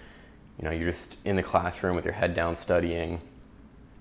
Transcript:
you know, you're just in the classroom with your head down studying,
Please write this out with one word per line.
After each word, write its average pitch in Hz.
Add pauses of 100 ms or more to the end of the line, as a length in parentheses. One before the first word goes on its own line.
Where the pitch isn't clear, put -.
(580)
you -
know, 78
you're 82
just -
in 98
the 90
classroom 87
with 87
your 85
head 90
down 85
studying, 85 (800)